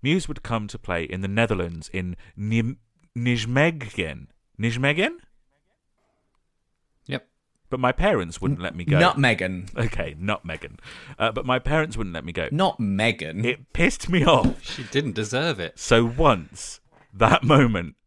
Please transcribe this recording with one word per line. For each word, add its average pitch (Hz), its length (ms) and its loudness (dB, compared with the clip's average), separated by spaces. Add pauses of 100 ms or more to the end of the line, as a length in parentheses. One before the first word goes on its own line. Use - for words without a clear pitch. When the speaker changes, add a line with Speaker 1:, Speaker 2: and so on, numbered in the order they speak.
Speaker 1:
Muse 165 260 0
would 147 140 -10
come 110 260 -4
to 113 100 -12
play 87 260 -4
in 92 180 -8
the 98 60 -4
Netherlands 92 640 -2
in 90 240 -6 (200)
Nim-, 113 420 0 (400)
Nijmegen. 120 1080 -2 (300)
Nijmegen? 139 580 0 (1900)
Speaker 2:
Yep. 139 200 -8 (440)
Speaker 1:
But 131 100 -4
my 127 120 2
parents 127 480 0
wouldn't 139 200 0
let 87 160 -6
me 87 80 -8
go. 143 140 4
Speaker 3:
Nutmegan. 104 760 2
Speaker 1:
Okay, 98 440 -4
Nutmegan. 85 580 -8 (400)
Uh, 113 140 0
but 127 120 -4
my 127 140 2
parents 156 380 0
wouldn't 92 180 -6
let 78 100 -8
me 87 80 -10
go. 82 200 -4
Speaker 3:
Not 185 280 0
Megan. 101 640 0
Speaker 1:
It - 280 -4
pissed - 360 0
me 165 160 2
off. 131 380 4
Speaker 2:
She - 220 -10
didn't 131 300 -2
deserve 120 440 -2
it. 85 200 -8
Speaker 1:
So 117 260 6
once 117 760 0 (320)
that 107 300 4
moment 113 540 4 (100)